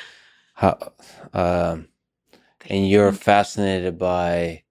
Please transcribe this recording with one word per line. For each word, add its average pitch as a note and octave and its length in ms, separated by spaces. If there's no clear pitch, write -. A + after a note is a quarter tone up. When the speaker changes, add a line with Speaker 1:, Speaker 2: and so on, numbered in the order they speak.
Speaker 1:
how, - 400
uh, F2 440
and G2 220
you're G2+ 220
Speaker 2:
Thank F#2+ 80
you. - 40
Speaker 1:
fascinated F#2+ 760
by F2 720